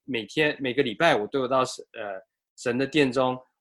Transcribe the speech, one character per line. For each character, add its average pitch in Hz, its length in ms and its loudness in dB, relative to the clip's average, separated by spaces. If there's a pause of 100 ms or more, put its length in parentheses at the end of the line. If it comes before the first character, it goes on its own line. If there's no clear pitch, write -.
每 117 220 -4
天， 151 340 0
每 131 140 -2
个 139 100 2
礼 113 100 -2
拜 160 220 4
我 107 100 0
都 135 140 -4
有 127 80 -2
到 131 180 2
神， - 180 -8 (100)
呃， 101 280 -10 (360)
神 120 200 -2
的 135 80 0
殿 135 260 2
中， 127 260 2 (240)